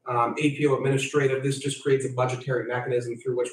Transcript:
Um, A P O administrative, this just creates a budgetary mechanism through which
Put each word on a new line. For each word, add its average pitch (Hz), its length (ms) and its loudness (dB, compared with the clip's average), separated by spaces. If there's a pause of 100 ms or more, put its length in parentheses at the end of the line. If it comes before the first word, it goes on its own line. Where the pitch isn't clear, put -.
Um, 117 320 0
A 147 180 2
P 147 100 2
O 135 80 4
administrative, 135 680 2
this 139 160 0
just - 240 -6
creates 135 240 2
a 131 80 -4
budgetary 127 520 -2
mechanism 120 520 -2
through 127 180 -2
which 123 160 0